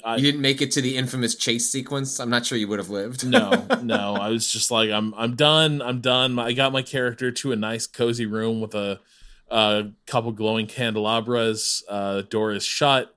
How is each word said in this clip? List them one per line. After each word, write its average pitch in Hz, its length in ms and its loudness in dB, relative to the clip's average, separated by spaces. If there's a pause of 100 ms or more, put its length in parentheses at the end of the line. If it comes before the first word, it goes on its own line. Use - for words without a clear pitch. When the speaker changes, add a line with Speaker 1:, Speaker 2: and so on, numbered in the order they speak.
Speaker 1:
I 117 100 -2
Speaker 2:
You 131 80 2
didn't 143 180 2
make 135 200 2
it 139 100 0
to 139 100 2
the 131 140 0
infamous 127 400 0
chase 120 340 0
sequence? 135 480 -4
I'm 120 120 -4
not 120 160 2
sure 127 120 -2
you 104 120 0
would 104 100 -2
have 92 100 -6
lived. 117 380 -4
Speaker 1:
No, 220 460 4
Speaker 2:
<laughs> 240 100 0
Speaker 1:
no. 104 320 -2
I 107 140 -2
was 113 200 0
just - 220 -2
like, 113 180 4
"I'm, 107 260 0
I'm 117 200 -2
done. 151 460 4
I'm 123 180 -4
done." 127 340 2
My, 120 120 -2
I 123 80 0
got 135 180 2
my 135 100 0
character 127 480 -4
to 127 220 -4
a 117 60 0
nice, 110 300 -4
cozy 117 380 0
room 110 360 -2
with 110 120 -6
a, 101 280 -4 (480)
a 107 400 2 (180)
couple 117 240 0
glowing 110 340 0
candelabras. 113 1200 0
Uh, 98 320 -2
door 107 320 -2
is 101 100 -4
shut, 139 540 2